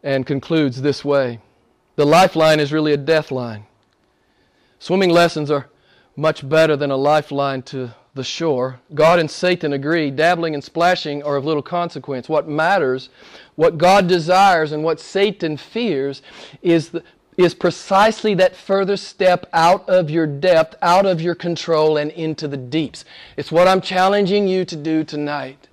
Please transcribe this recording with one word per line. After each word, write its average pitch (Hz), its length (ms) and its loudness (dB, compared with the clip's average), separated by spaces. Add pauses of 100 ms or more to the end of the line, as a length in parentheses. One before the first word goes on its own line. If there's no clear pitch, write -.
and 135 220 -2
concludes 139 560 -2
this 139 240 -2
way. 135 340 -2 (560)
The 147 100 2
lifeline 160 540 4
is 147 140 -2
really 156 180 0
a 147 60 2
death 151 340 0
line. 117 340 -10 (1120)
Swimming 185 320 0
lessons 165 380 2
are 143 200 -2 (480)
much 147 300 -2
better 156 280 2
than 139 160 -2
a 135 60 -2
lifeline 139 680 -2
to 127 320 -12 (200)
the 135 80 -8
shore. 131 560 -4 (140)
God 160 260 4
and 156 100 -2
Satan 175 440 -4
agree, 147 360 -2
dabbling 160 460 -2
and 143 80 -8
splashing 165 600 -2
are 147 120 -4
of 139 100 -4
little 151 160 -2
consequence. 147 680 -8
What 156 200 -2
matters, 156 640 -2 (460)
what 165 220 2
God 185 300 4
desires, 175 640 2
and 151 120 -4
what 160 180 -2
Satan 190 560 -2
fears 139 640 -4 (400)
is 170 280 0
the, 165 140 -10 (340)
is 175 160 2
precisely 202 840 0
that 185 200 0
further 196 400 -2
step 185 560 0
out 175 380 2
of 180 200 2
your 160 160 0
depth, 160 560 2
out 185 240 4
of 180 160 0
your 170 140 -2
control, 156 600 0
and 147 140 -4
into 156 360 -6
the 143 100 -8
deeps. 127 460 -6 (320)
It's - 160 -10
what 170 160 4
I'm 190 140 4
challenging 196 680 0
you 185 160 0
to 175 140 -10
do 156 260 -2
tonight 147 680 -10